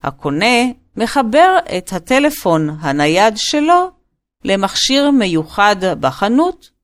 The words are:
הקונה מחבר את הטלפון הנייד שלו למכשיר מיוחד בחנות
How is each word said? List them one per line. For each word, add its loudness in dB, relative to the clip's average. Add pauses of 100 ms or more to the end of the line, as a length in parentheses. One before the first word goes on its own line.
הקונה -2 (400)
מחבר 2 (220)
את -10
הטלפון 0 (100)
הנייד 0
שלו 0 (540)
למכשיר 0
מיוחד 0 (240)
בחנות -2 (140)